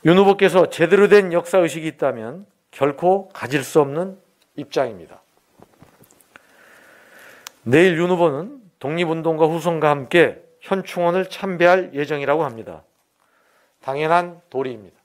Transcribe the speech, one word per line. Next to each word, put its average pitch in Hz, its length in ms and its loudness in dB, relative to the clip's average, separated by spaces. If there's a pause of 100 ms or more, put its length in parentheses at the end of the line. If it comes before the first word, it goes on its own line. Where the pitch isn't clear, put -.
윤 170 140 4
후보께서 190 520 4
제대로 190 380 2
된 190 240 4
역사의식이 170 560 -2
있다면 135 580 -8 (260)
결코 175 580 -2
가질 135 340 -6
수 - 160 0
없는 160 400 -4 (360)
입장입니다. 117 680 -8 (2500)
내일 160 340 4
윤 175 120 0
후보는 175 520 -2 (180)
독립운동가 160 680 -2
후손과 160 440 -2
함께 143 540 2 (180)
현충원을 185 680 -4
참배할 180 640 0
예정이라고 143 500 -2
합니다. 107 400 -12 (1000)
당연한 165 680 -2
도리입니다. 120 560 -10